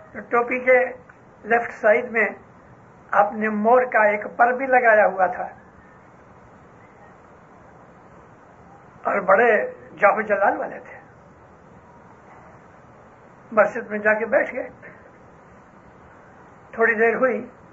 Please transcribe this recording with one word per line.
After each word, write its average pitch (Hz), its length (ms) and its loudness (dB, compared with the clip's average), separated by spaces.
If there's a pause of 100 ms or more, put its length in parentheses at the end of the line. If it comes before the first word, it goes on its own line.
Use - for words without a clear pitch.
(120)
تو - 80 -16 (100)
ٹوپی 240 300 -2
کے 254 260 4 (580)
لیفٹ 233 280 -2
سائیڈ 220 400 0
میں 220 180 0 (800)
آپ - 220 2
نے 214 160 -4
مور 220 340 2
کا 226 200 0
ایک 208 220 0 (120)
پر 240 160 2
بھی 254 120 -6
لگایا 233 420 4
ہوا 190 180 0
تھا، 180 220 -6 (3500)
اور - 160 -2
بڑے 202 520 2 (280)
جاہ 202 120 6
و 214 100 -2
جلال 208 360 0
والے - 220 -10
تھے۔ - 200 -20 (2500)
مسجد 208 400 0
میں 208 80 -8
جا 214 140 0
کے 214 120 -4
بیٹھ 240 300 -2
گئے، 269 140 -10 (2000)
تھوڑی 226 240 0
دیر 226 200 0
ہوئی 233 300 -2 (280)